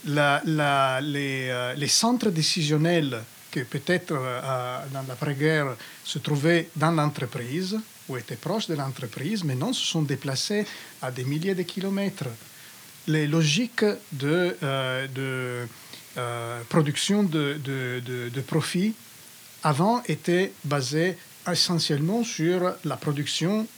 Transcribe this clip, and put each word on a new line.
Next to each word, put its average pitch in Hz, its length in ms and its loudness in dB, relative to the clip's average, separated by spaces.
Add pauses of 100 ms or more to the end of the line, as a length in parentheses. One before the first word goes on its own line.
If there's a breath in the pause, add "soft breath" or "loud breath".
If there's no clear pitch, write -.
La, 147 400 4
la, 139 560 4
les, 139 480 -2
euh, 123 240 -2
les 143 160 -2
centres 233 400 4
décisionnels 156 920 2 (300)
que - 80 -4
peut-être, 175 540 -2
euh, 127 680 -2 (140)
dans 135 140 -6
l'après-guerre 143 680 0 (300 loud breath)
se - 140 -6
trouvaient 165 560 2
dans 156 160 4
l'entreprise 147 880 -2 (300)
ou 131 80 -6
étaient 120 200 -8
proches 202 320 -2
de 165 80 0
l'entreprise, 143 680 -4
maintenant 147 300 0
se - 120 -2
sont 160 180 2
déplacés 147 600 -2 (360 loud breath)
à 131 100 -4
des 127 140 -6
milliers 160 300 0
de 175 80 -2
kilomètres. 196 680 -2 (760 loud breath)
Les 156 200 2
logiques 165 580 2 (280)
de, 170 500 2
euh, 135 440 0
de, 127 600 -4 (500 loud breath)
euh, 120 520 -6
production 190 540 2
de, 151 380 0
de, 127 440 -4
de, 123 240 -6
de 131 120 -4
profits 175 520 0 (680)
avant 185 460 4
étaient 180 460 2 (100)
basées 147 540 0 (320 loud breath)
essentiellement 170 720 2
sur 180 500 0 (120)
la 143 100 -2
production 156 720 0 (100)